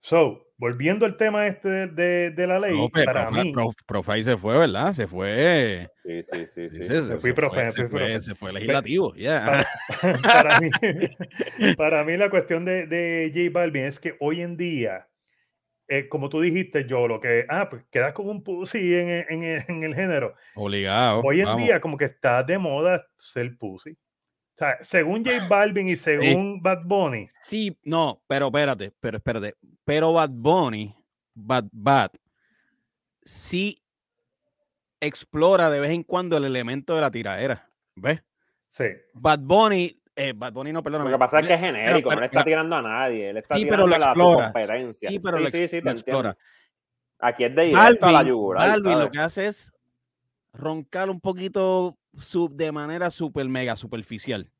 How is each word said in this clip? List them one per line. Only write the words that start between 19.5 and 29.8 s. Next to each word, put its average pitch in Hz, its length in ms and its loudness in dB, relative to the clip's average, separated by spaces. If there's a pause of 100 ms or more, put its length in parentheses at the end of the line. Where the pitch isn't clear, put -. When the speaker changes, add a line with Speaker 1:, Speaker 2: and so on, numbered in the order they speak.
Speaker 1:
en 165 160 -8
el 156 120 -6
género. 156 400 -2 (180)
Speaker 2:
Obligado, 104 680 0
Speaker 1:
Hoy 139 180 2
en 196 80 2
Speaker 2:
vamos. 233 160 0
Speaker 1:
día 214 180 2
como 156 160 -6
que 143 80 0
está 127 380 0
de 175 160 -2
moda 170 480 0 (100)
ser 123 400 -10
pussy. 104 360 -14
O - 640 -20
sea, 143 240 -2
según 185 440 0
J 247 100 0
Speaker 2:
<laughs> 185 140 -4
Speaker 1:
Balvin 202 400 2
y 175 80 0
Speaker 2:
Sí. - 60 -14
Speaker 1:
según 165 580 2
Bad 180 240 0
Bunny. 160 400 0 (160)
Speaker 2:
Sí, 208 420 -6
no, 151 440 -2
pero 139 200 0
espérate, 127 520 -2
pero 110 180 -6
espérate. 107 380 -6 (280)